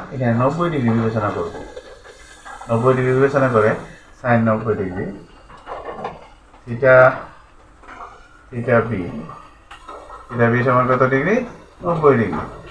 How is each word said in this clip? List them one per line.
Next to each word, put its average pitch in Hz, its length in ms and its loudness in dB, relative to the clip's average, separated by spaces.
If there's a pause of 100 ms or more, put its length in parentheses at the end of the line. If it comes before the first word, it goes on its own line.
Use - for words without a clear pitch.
(120)
এখানে 123 300 -2
নব্বই 160 320 0
ডিগ্রি 123 240 0
বিবেচনা 110 380 -2
করব। - 180 -6 (1160)
নব্বই 120 280 2
ডিগ্রি 127 200 0
বিবেচনা 135 320 2
করে 110 200 4 (500)
sin 120 200 0 (100)
নব্বই 110 320 0
ডিগ্রি, 92 240 -6 (1600)
theta, 127 280 4 (1500)
theta 120 280 0 (140)
B, - 20 -4 (1400)
theta 117 220 0
B 113 60 2 (100)
সমান 123 220 4
কত 127 160 2 (100)
ডিগ্রি? 160 220 2 (500)
নব্বই 156 360 4
ডিগ্রি। 87 220 -2 (280)